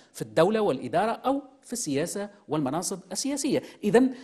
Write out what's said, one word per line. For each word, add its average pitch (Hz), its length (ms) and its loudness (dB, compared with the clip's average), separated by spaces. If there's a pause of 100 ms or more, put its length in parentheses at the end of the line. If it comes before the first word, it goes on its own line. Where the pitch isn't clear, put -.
(140)
في - 80 -10
الدولة 196 400 2
والإدارة 156 500 0
أو 277 300 -2 (200)
في - 120 -14
السياسة 175 560 -4 (180)
والمناصب 156 520 -2 (120)
السياسية. 262 500 -2 (220)
إذن 247 300 6 (100)